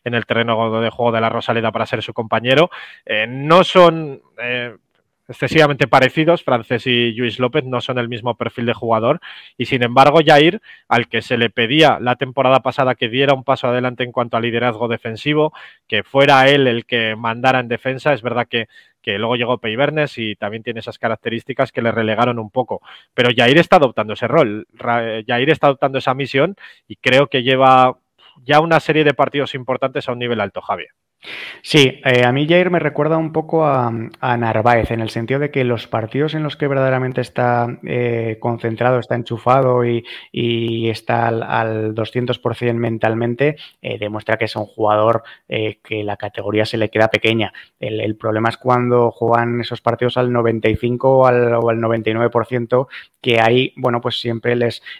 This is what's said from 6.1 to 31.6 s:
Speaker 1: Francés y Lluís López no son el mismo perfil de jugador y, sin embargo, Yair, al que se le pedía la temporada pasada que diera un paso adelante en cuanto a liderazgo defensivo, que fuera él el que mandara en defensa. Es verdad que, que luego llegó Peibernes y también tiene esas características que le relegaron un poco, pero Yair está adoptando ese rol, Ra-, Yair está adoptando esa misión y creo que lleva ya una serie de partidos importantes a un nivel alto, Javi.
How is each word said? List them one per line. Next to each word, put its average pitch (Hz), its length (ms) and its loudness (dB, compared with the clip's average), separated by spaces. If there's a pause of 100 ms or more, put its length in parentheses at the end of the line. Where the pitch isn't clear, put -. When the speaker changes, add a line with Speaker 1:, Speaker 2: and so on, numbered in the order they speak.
Speaker 1:
Francés 123 460 -2
y 120 260 0
Lluís 117 240 -4
López 127 240 -2
no 127 180 -6
son 127 180 -4
el 117 100 -4
mismo 120 260 -4
perfil 117 320 -6
de 117 80 0
jugador 117 460 -2 (360)
y, 120 100 -6
sin 123 180 -2
embargo, 135 360 6
Yair, 156 400 6 (280)
al 117 180 2
que 113 160 -4
se 123 160 -2
le 117 120 2
pedía 123 500 4
la 123 160 0
temporada 131 440 2
pasada 127 360 0
que 120 120 -4
diera 135 240 0
un 131 120 -2
paso 131 240 -2
adelante 123 340 -2
en 120 80 -6
cuanto 120 260 -4
a 117 40 0
liderazgo 117 480 -2
defensivo, 143 640 -2 (340)
que 107 160 -2
fuera 139 460 4
él 139 180 4
el 117 180 -2
que 113 300 -2
mandara 120 460 0
en 120 80 -8
defensa. 131 440 -2
Es 113 100 -2
verdad 120 260 -4
que, 117 180 -4 (360)
que 101 160 -4
luego 117 180 -2
llegó 120 220 -2
Peibernes 143 600 -2
y 110 160 -6
también 107 300 -10
tiene 113 160 -10
esas - 180 -16
características 117 720 -6
que 123 120 -6
le 113 100 0
relegaron 113 480 -2
un 107 100 -12
poco, 110 320 -6 (320)
pero 123 160 2
Yair 123 280 4
está 170 180 4
adoptando 110 380 2
ese 120 120 -4
rol, 113 460 0
Ra-, 113 480 -4
Yair 123 300 0
está 147 180 2
adoptando 135 300 -2
esa 127 140 -2
misión 139 440 -2 (320)
y 107 80 -14
creo 135 320 2
que 127 160 -2
lleva 131 540 6 (440)
ya 143 160 4
una 160 220 4
serie 156 240 0
de 147 100 4
partidos 139 400 -2
importantes 131 540 -4
a 127 40 -4
un 120 60 -6
nivel 120 220 -4
alto, 101 200 -6
Javi. 95 260 -6 (760)